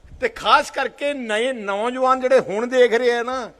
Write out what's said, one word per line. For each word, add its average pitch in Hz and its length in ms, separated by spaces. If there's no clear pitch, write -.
ਤੇ 151 80
ਖਾਸ 262 420
ਕਰਕੇ 285 440
ਨਏ 240 380
ਨੌਜਵਾਨ 247 680
ਜਿਹੜੇ 254 200
ਹੁਣ 214 260
ਦੇਖ 247 280
ਰਹੇ 240 180
ਆ 240 100
ਨਾ 240 380